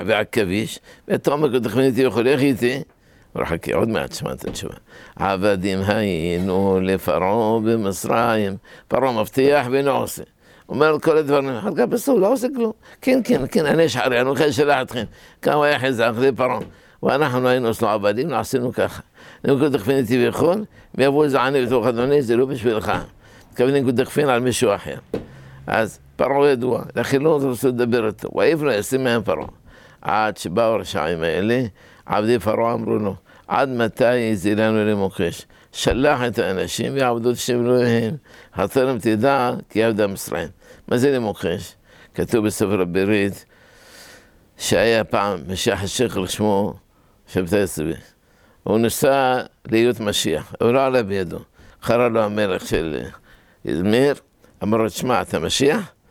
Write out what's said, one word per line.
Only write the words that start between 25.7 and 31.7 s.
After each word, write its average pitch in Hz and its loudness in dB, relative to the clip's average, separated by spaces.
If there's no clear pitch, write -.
פרעה 143 2
ידוע, 120 0
לכן 131 0
לא 156 2
רוצה 131 0
לדבר 120 2
איתו. 104 -6
ויפנו 143 2
ישים 131 -2
מהם 117 2
פרעה. 80 -4
עד 107 -2
שבאו 95 -2
הרשעים 87 -2
האלה, 98 0